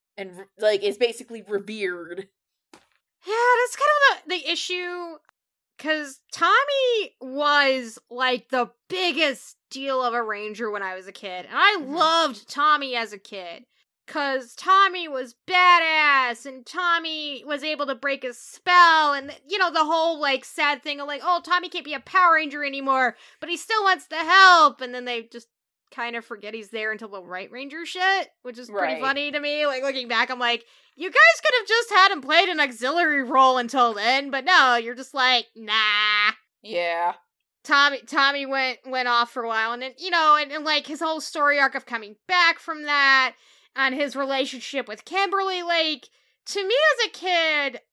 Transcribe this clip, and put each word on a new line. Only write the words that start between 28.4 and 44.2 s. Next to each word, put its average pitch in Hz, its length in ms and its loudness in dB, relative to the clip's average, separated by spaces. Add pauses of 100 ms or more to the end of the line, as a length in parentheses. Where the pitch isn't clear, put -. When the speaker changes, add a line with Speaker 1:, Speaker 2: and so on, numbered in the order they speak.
Speaker 2:
which 247 160 -16
is 247 120 -18
pretty - 240 -2
Speaker 1:
Right. - 80 -8
Speaker 2:
funny 277 280 -2
to 285 100 -4
me. 294 260 -2
Like, 262 160 -2
looking 269 260 -4
back, 240 220 0
I'm 254 80 -6
like, 240 260 -2 (320)
"You 349 140 -8
guys 640 320 6
could 587 160 2
have 403 100 -4
just 453 220 0
had 392 220 6
him 330 80 -6
played 311 280 2
an 320 120 -2
auxiliary 285 640 0
role 262 360 4
until 240 360 2
then, 262 360 0
but 262 140 -4
no, 277 320 6
you're 240 180 -4
just 254 200 -16
like, 254 400 2
nah." 214 800 2 (300)
Speaker 1:
Yeah. 175 520 -2 (480)
Speaker 2:
Tommy, 285 440 2
Tommy 277 380 0
went, 262 420 -4
went 254 220 -4
off 233 240 0
for 247 100 -8
a 226 60 -6
while, 220 240 -2
and 240 100 -8
then, 262 160 -12
you 359 120 -8
know, 311 280 4
and, 285 140 -4
and, 302 120 -8
like, 294 220 -2
his 294 140 -10
whole 320 200 -4
story 285 380 0
arc 269 160 2
of 262 120 -8
coming 214 300 -10 (120)
back 359 300 2
from 311 260 -12
that, 277 500 4 (400)
and 262 200 0
his 277 200 -2
relationship 269 720 -4